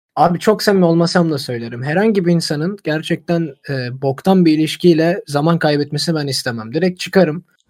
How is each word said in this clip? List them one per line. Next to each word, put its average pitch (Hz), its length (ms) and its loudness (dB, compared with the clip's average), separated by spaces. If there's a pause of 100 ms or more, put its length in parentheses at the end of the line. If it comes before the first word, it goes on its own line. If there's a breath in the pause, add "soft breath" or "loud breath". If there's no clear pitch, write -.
(160)
Abi 170 220 2
çok 214 240 0
samimi 196 220 4
olmasam 165 460 2
da 143 80 -2
söylerim. 120 440 -8
Herhangi 190 440 0
bir 175 60 4
insanın 165 520 -2
gerçekten, 165 720 -4 (160)
e, 131 320 -6
boktan 180 420 2
bir 156 140 4
ilişkiyle 165 680 2
zaman 151 320 0
kaybetmesini 147 580 -2
ben 147 100 -4
istemem. 117 480 -6
Direkt 180 260 -2
çıkarım. 175 440 0 (260)